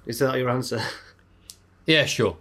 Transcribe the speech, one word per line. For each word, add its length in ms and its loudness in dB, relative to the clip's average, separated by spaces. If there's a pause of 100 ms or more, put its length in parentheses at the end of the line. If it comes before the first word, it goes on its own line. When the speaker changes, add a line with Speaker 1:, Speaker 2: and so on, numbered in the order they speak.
Speaker 1:
Is 140 -6
that 180 2
your 120 0
answer? 320 -2 (1040)
Speaker 2:
Yeah, 200 4
sure, 360 0